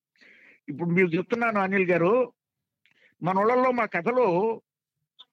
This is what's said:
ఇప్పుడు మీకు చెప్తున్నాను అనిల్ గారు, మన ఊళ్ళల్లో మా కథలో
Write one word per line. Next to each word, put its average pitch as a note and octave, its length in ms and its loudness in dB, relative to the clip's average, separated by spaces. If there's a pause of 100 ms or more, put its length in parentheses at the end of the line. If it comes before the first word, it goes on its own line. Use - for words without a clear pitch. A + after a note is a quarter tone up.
(680)
ఇప్పుడు D3 280 -4
మీకు F#3 200 2
చెప్తున్నాను A3+ 480 -2
అనిల్ F#3+ 260 0
గారు, F3 220 2 (1120)
మన F#3 160 -2
ఊళ్ళల్లో B3+ 320 2
మా A#3+ 140 -2
కథలో G#3 760 0 (720)